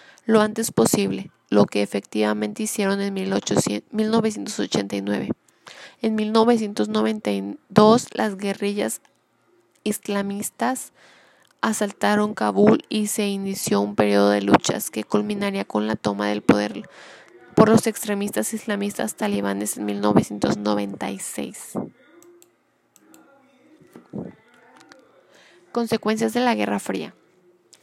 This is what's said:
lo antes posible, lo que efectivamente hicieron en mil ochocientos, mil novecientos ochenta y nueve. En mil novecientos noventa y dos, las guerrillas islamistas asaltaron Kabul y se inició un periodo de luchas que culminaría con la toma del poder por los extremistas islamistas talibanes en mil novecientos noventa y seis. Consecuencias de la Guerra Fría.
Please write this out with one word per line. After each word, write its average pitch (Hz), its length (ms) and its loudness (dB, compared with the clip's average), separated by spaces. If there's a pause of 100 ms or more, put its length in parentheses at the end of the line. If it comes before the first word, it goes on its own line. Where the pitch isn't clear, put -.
(240)
lo 220 180 4
antes 214 300 -2
posible, 196 600 0 (180)
lo 202 160 6
que - 160 -2
efectivamente 214 800 -2
hicieron 196 400 -2
en 196 100 -4
mil 190 220 -4
ochocientos, 202 580 -2
mil 214 200 0
novecientos 214 480 -2
ochenta - 360 -4
y 98 60 -4
nueve. - 280 -4 (720)
En 220 140 0
mil 214 180 -2
novecientos 220 580 2
noventa 214 420 0
y 202 260 -4 (120)
dos, 214 440 8
las 208 240 -2
guerrillas 202 640 -4 (800)
islamistas 202 1120 -4 (680)
asaltaron 208 760 0
Kabul 208 540 4
y 208 180 -2
se 208 200 -2
inició 196 540 -2
un 208 140 -2
periodo 101 340 4
de 196 140 2
luchas - 480 2
que 214 120 -6
culminaría 202 600 -2
con 107 220 -2
la 110 80 0
toma 101 320 -2
del 104 160 -2
poder 104 440 2 (680)
por 214 140 8
los 220 180 4
extremistas 208 680 -4
islamistas 208 600 -6
talibanes 202 640 -4
en - 80 -6
mil - 140 -4
novecientos 104 580 0
noventa 104 520 -4
y 196 80 -8
seis. - 540 -12 (4000)
Consecuencias 220 600 -2
de 240 80 0
la 247 120 4
Guerra 208 240 -2
Fría. 190 380 -8 (680)